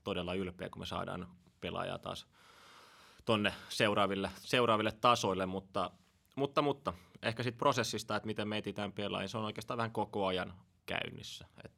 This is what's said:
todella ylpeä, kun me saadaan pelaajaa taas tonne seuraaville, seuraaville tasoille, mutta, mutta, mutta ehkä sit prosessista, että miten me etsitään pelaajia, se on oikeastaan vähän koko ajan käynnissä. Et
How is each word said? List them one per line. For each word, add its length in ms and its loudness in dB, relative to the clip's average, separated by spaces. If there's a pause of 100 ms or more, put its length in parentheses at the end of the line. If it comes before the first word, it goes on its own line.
todella 300 -2
ylpeä, 360 -4
kun 120 -12
me 40 -8
saadaan 420 -6 (340)
pelaajaa 360 -6
taas 300 -10 (1000)
tonne 260 4 (160)
seuraaville, 680 4
seuraaville 560 4
tasoille, 540 4
mutta, 460 -2 (440)
mutta, 260 0
mutta 320 0 (300)
ehkä 200 -2
sit 140 -2
prosessista, 580 0
että 120 -2
miten 200 -2
me 100 -2
etsitään 340 -4
pelaajia, 360 -4
se 100 -6
on 80 -2
oikeastaan 320 -6
vähän 140 -2
koko 360 0
ajan 260 0 (320)
käynnissä. 640 -6 (160)
Et 140 -14